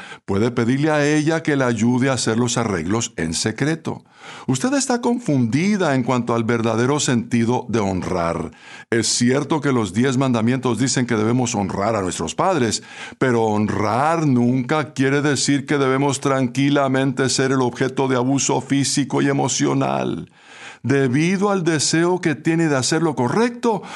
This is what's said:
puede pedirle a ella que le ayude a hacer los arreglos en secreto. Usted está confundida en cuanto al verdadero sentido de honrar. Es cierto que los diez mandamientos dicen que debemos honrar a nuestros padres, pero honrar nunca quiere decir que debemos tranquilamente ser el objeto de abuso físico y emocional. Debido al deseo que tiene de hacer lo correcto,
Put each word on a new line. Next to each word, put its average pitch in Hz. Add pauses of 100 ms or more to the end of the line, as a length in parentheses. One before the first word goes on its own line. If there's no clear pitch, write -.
(260)
puede 101
pedirle 127
a 147
ella 156
que 151
le 135
ayude 120
a 131
hacer 117
los 120
arreglos 104
en 82
secreto. 110 (840)
Usted 247
está 254
confundida 180
en 131
cuanto 120
al 117
verdadero 117
sentido 120
de 110
honrar. 87 (400)
Es 113
cierto 135
que 143
los 110
diez 123
mandamientos 123
dicen 127
que 117
debemos 117
honrar 101
a 104
nuestros 85
padres, 151 (360)
pero 120
honrar 107
nunca 131
quiere 135
decir 139
que 147
debemos 135
tranquilamente 135
ser 131
el 131
objeto 131
de 131
abuso 131
físico 139
y 139
emocional. 135 (520)
Debido 147
al 196
deseo 170
que 160
tiene 165
de 143
hacer 156
lo 156
correcto, 220 (140)